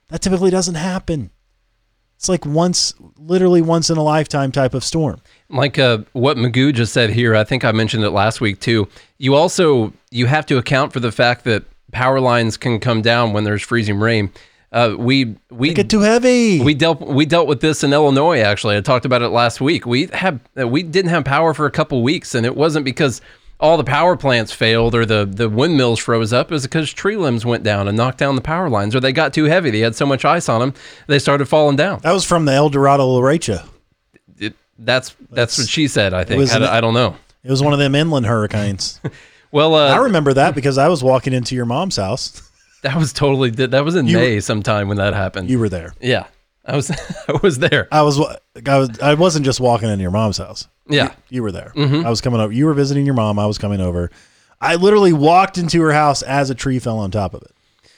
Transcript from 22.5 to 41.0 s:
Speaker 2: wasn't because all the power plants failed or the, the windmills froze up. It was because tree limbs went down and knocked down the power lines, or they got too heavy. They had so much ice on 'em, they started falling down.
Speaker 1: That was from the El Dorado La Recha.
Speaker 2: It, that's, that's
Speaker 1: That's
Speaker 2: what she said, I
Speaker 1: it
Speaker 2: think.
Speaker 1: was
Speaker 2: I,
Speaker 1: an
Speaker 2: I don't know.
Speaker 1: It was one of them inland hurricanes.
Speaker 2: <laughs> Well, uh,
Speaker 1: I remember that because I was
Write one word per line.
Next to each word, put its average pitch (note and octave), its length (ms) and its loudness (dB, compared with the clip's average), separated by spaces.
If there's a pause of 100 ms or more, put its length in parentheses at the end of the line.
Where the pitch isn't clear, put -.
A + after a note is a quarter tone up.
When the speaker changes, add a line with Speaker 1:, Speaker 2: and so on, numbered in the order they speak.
Speaker 2:
wasn't D3+ 260 0
because B2+ 380 -2 (400)
all D#3 160 4
the C#3 80 -2
power D3+ 320 2
plants A#2+ 340 0
failed A#2 420 2
or A#2 120 2
the, G#2 200 2
the G2+ 240 -4
windmills B2 500 2
froze A2+ 340 -2
up. C3 180 0
It - 20 -6
was C#3 100 -4
because D3+ 280 -4
tree G#3 240 -4
limbs B2 300 -2
went A#2 180 -2
down G2+ 240 0
and G#2 100 -2
knocked B2 200 -2
down C#3 180 0
the B2 60 -2
power E3 280 -4
lines, G#2+ 240 -2
or C3 60 2
they C3 140 0
got D3 200 0
too D#3 120 2
heavy. D#3+ 260 2
They G#2+ 80 0
had A2+ 160 0
so D3 100 -2
much C#3 200 0
ice D#3+ 240 0
on A#2 120 2
'em, C3+ 120 -2 (340)
they C#3+ 100 2
started C#3+ 280 0
falling D3 320 2
down. F3 260 -2
Speaker 1:
That D#3+ 80 0
was F#3+ 140 0
from E3+ 180 0
the C#3 80 2
El D3 180 4
Dorado C#3 380 2
La B2+ 140 2
Recha. C3 440 0 (720)
Speaker 2:
It, G#2+ 160 -8 (240)
that's, A#2+ 340 -2
that's - 200 -20
Speaker 1:
That's A#2+ 280 -2
Speaker 2:
what A#2 100 -4
she D3+ 180 -2
said, G2+ 260 0
I F#2 80 -2
Speaker 1:
it F2+ 60 -6
Speaker 2:
think. G#2+ 120 -2
Speaker 1:
was C3 120 2
Speaker 2:
I, A2+ 60 2
Speaker 1:
an A2 60 2
Speaker 2:
I A2+ 180 0
don't A2+ 120 0
know. A#2 220 0 (280)
Speaker 1:
It B2+ 60 -14
was C3+ 140 0
one D3 100 2
of C#3+ 60 0
them C#3 160 0
inland D3 300 0
hurricanes. G#2 800 -4
Speaker 2:
<laughs> C3+ 60 -8 (380)
Well, D#3 260 2
uh, D3 200 4
Speaker 1:
I G#3 40 4
remember E3 340 2
that C3+ 220 2
because C3+ 220 -2
I C#3+ 120 4
was D#3 120 0